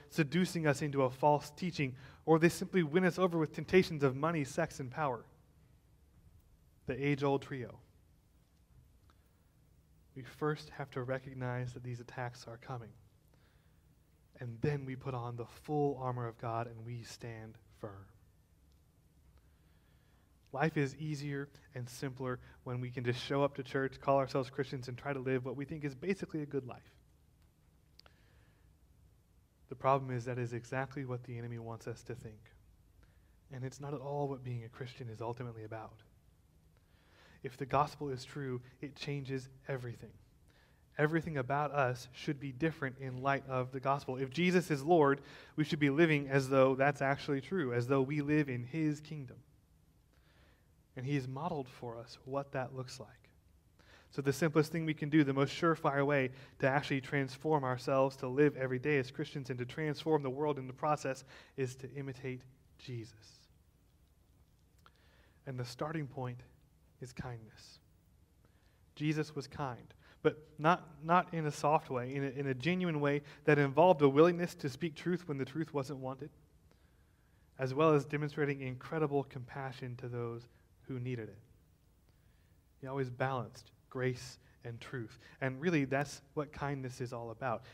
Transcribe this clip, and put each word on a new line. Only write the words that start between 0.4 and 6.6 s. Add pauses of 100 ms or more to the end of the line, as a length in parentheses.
us
into
a
false
teaching, (300)
or
they
simply
win
us
over
with
temptations
of
money,
sex,
and
power. (1600)